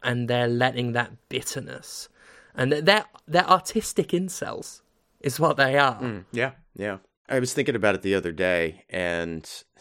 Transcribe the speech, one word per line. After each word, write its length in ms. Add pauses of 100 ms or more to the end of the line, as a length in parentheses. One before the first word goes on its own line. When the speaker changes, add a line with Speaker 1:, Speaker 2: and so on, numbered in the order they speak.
Speaker 1:
and 260
they're 200
letting 440
that 200 (160)
bitterness, 800 (460)
and 180
they're, 320 (220)
they're 220
artistic 600
incels 720 (400)
is 180
what 180
they 220
are. 220
Speaker 2:
Mm, 320
yeah, 200 (220)
yeah. 240 (300)
I 100
was 140
thinking 240
about 180
it 80
the 140
other 160
day, 580
and 580 (320)